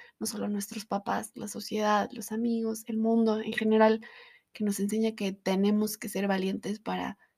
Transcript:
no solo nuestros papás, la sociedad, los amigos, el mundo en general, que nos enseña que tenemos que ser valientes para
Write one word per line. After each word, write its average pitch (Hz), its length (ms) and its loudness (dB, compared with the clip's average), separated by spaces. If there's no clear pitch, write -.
no 220 80 -6
solo 202 200 -4
nuestros 208 380 -6
papás, 202 500 -4
la 208 120 -8
sociedad, 208 680 0
los 220 180 -12
amigos, 226 560 -2
el 220 100 -4
mundo 220 440 4
en 220 120 -6
general, 220 480 4
que 214 100 -6
nos 202 160 0
enseña 220 360 0
que 196 160 -2
tenemos 202 680 2
que 214 120 -10
ser 196 180 -2
valientes 196 520 -2
para 185 380 -6